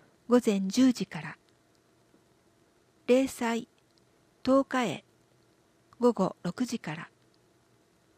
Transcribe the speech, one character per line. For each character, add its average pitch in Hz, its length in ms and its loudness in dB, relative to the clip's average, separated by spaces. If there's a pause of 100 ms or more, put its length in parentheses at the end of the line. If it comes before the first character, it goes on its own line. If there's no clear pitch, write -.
(280)
午 247 160 4
前 196 240 0
十 254 240 4
時 190 140 -4
か - 160 -12
ら。 151 160 -14 (1700)
例 262 220 4
祭、 233 400 -6 (720)
十 269 220 4
日 - 20 -18
会。 233 400 -4 (960)
午 240 140 4
後 190 280 -2
六 185 240 -6
時 226 140 -6
か 156 160 -10
ら。 160 140 -16 (1080)